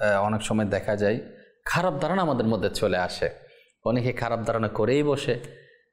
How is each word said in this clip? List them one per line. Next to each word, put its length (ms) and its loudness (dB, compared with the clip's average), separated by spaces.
আহ, 200 4
অনেক 200 0
সময় 220 0
দেখা 320 0
যায় 240 2
খারাপ 360 0
ধারণা 220 0
আমাদের 240 2
মধ্যে 240 2
চলে 280 0
আসে। 320 -2
অনেকে 280 0
খারাপ 340 -2
ধারণা 220 0
করেই 340 2
বসে 380 0